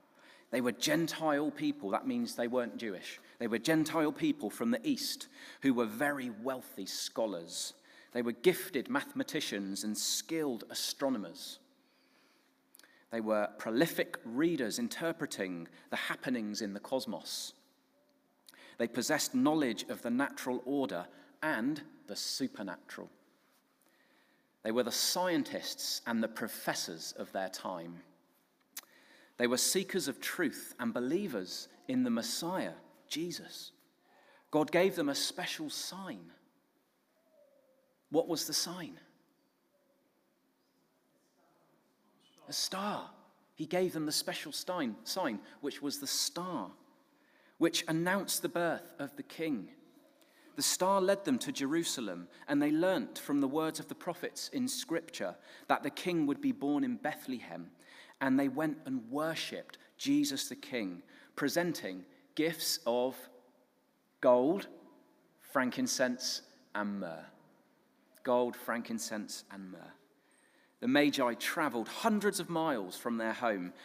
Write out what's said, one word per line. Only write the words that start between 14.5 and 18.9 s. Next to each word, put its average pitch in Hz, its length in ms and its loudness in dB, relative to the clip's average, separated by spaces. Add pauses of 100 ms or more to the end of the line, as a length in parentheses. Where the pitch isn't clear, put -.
interpreting 113 920 -4 (200)
the 117 80 -2
happenings 113 640 -2
in 101 140 -2
the 101 60 -8
cosmos. - 760 -4 (1200)
They - 100 0
possessed - 460 0